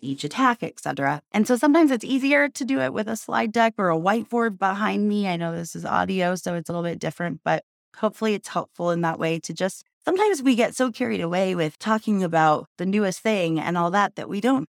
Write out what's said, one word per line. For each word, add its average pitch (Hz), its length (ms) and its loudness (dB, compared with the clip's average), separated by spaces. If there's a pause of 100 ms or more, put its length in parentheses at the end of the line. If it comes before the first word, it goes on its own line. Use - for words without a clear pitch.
each 135 200 -6
attack, 240 400 0
et - 160 -8
cetera. 139 440 -4 (100)
And 208 160 2
so 247 80 4
sometimes 302 340 6
it's 247 140 -2
easier 277 460 2
to - 140 -8
do 262 160 0
it 262 120 0
with 214 160 -4
a 226 80 -4
slide 226 360 -2
deck 226 260 2
or 196 100 2
a 160 100 2
whiteboard 220 600 0
behind 196 500 0
me. 208 180 0
I 180 100 0
know 170 200 -4
this 170 180 -10
is 170 120 -10
audio, 180 480 0
so 180 200 -6
it's 170 140 -6
a 170 40 -8
little 170 160 -4
bit 165 120 -6
different, 165 420 -6
but 160 220 -2 (320)
hopefully 220 380 -2
it's 196 140 -6
helpful - 420 -4
in 170 100 0
that 165 180 -2
way 165 220 -2
to - 140 -10
just, 185 280 -4 (220)
sometimes 370 380 2
we 254 120 4
get 220 200 2
so 254 180 0
carried 226 280 -2
away 180 340 0
with 160 240 -2
talking 214 440 0
about 160 440 4 (100)
the 180 100 -4
newest 196 340 0
thing 180 380 0
and 170 200 -2
all 170 120 2
that, 196 260 2
that - 120 -8
we 196 120 -4
don't 262 340 2